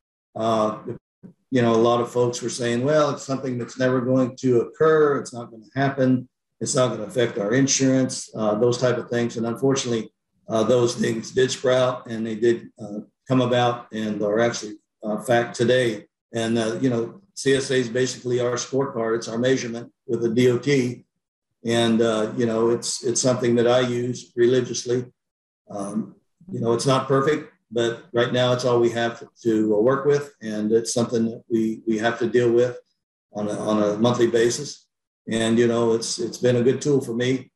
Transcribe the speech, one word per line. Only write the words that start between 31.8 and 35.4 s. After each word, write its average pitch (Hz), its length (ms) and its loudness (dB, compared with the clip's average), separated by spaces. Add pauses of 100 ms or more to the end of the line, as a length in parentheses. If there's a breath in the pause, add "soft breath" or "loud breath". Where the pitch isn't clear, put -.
we 110 100 0
have 113 220 -2
to 117 100 -2
deal 120 220 2
with 123 260 2 (560)
on 104 140 -6
a, 104 100 -6
on 107 240 0
a 104 160 0
monthly 117 300 2
basis. 120 580 0 (420)
And, 113 300 0